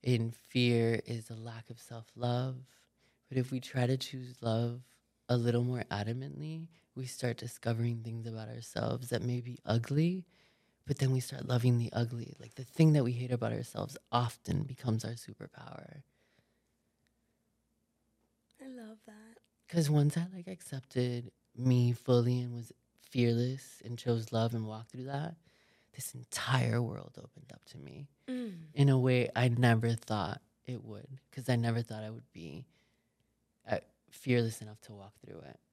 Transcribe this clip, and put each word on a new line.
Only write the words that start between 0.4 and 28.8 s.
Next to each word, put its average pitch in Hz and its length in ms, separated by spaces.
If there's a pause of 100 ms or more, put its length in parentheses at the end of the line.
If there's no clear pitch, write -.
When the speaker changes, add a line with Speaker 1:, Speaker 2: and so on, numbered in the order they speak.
Speaker 1:
is 117 240
a 117 60
lack 113 340
of 117 100
self-love. 120 760 (720)
But 127 80
if 127 140
we 131 100
try 123 260
to 131 120
choose 127 420
love 117 400 (480)
a 123 80
little 120 280
more 123 260
adamantly, 143 800 (260)
we 131 100
start 123 320
discovering 117 680
things 113 240
about 110 220
ourselves 120 600
that 120 120
may 123 200
be 120 240
ugly, 156 580 (600)
but 143 120
then 135 120
we 131 80
start 123 300
loving 123 300
the 117 140
ugly. 117 460
Like, 117 160
the - 80
thing 156 300
that 147 100
we 120 80
hate 123 220
about 117 200
ourselves 110 440 (160)
often 120 500
becomes 117 420
our 113 100
superpower. - 880 (2500)
Speaker 2:
I 269 60
love 226 380
that. 214 320 (300)
Speaker 1:
'Cause 160 220
once 147 260
I, 170 160
like, 180 140
accepted 123 840 (240)
me 123 360
fully 123 480
and 123 140
was 117 180 (280)
fearless 120 840
and 120 140
chose 117 340
love 113 220
and 110 120
walked 110 260
through 127 120
that, 147 320 (600)
this - 180
entire 120 680
world 50 380
opened - 340
up - 200
to - 60
me 143 280 (220)
Speaker 2:
Mm. 247 240 (220)
Speaker 1:
in 139 140